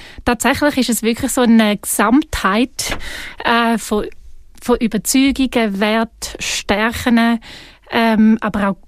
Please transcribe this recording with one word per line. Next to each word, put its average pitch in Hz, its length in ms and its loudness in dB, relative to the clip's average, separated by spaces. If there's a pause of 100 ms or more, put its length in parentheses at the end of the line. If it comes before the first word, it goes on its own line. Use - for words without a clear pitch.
(240)
Tatsächlich 247 540 0
ist 247 120 0
es 220 120 -2
wirklich 226 300 -2
so - 80 0
eine 220 380 4
Gesamtheit, - 1200 0 (460)
äh, 233 340 2
von, 208 280 -2 (540)
von 240 160 2
Überzeugungen, 240 1040 0
Wert, 220 580 -2
Stärken, 226 1000 0 (520)
ähm, 220 500 4
aber 202 300 -2
auch 190 60 -4 (120)